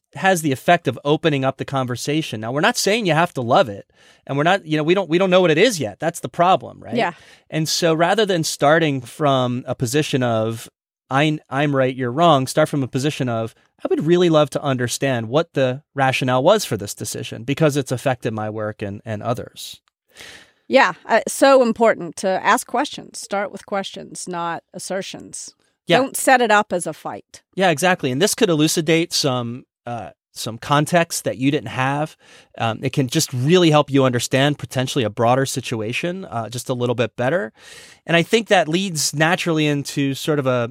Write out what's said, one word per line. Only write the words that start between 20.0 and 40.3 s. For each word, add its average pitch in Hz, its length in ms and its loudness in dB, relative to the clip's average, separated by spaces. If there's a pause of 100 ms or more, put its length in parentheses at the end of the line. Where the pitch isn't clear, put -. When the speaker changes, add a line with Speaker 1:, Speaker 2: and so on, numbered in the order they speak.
Speaker 2:
Yeah, 226 220 4 (140)
uh, 226 200 2
so 269 360 6
important 220 540 0
to 196 120 -4
ask - 380 2
questions. - 520 -6
Start 202 320 -6
with - 140 -16
questions, 185 640 -8
not 170 340 -6 (120)
assertions. - 800 -12 (320)
Speaker 1:
Yeah. 170 100 4
Speaker 2:
Don't 262 180 0
set 262 280 4
it 220 80 2
up 208 240 2
as 175 120 -4
a 160 60 -6
fight. - 480 -14 (140)
Speaker 1:
Yeah, 180 160 2
exactly. 156 400 0
And 131 100 -2
this 202 140 2
could - 160 0
elucidate 160 640 2
some, 123 500 -4 (220)
uh, 113 240 -10 (220)
some 117 260 -10
context 151 640 0
that 104 140 -4
you 131 120 2
didn't 117 200 -4
have. 135 480 -4 (400)
Um, 113 240 -2
it 135 100 -2
can 135 160 0
just - 240 -2
really 160 380 4
help 147 200 4
you 135 140 4
understand 131 540 0
potentially 131 460 -4
a 104 40 0
broader 120 380 2
situation, 131 800 -6
uh, 113 240 -8
just 120 180 -10
a 135 60 -4
little 123 200 -2
bit 113 220 -2
better. 175 380 -2 (500)
And 165 100 0
I 170 80 4
think 226 260 0
that 175 200 4
leads 165 460 -2
naturally 156 520 0
into 143 460 -2
sort 147 260 -2